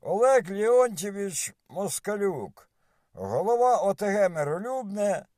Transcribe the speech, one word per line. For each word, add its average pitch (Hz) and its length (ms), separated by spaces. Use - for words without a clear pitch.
Олег 220 500
Леонтьєвич 202 1000
Москалюк, 190 1000
голова 196 680
О 196 120
Т 202 160
Г 196 200
Миролюбне 196 960